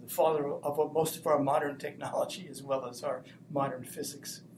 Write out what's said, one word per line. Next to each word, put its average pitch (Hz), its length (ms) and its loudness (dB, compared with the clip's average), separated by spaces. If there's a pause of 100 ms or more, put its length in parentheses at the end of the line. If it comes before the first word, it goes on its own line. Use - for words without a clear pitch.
the - 40 -16
father 156 400 4
of, 143 320 0
of 147 140 2
most 160 240 2
of - 80 -8
our 151 140 6
modern 139 400 2
technology 147 680 -4
as 135 140 -12
well 135 240 0
as 120 180 -8
our 139 200 -2 (260)
modern 135 360 0
physics. - 580 -8 (140)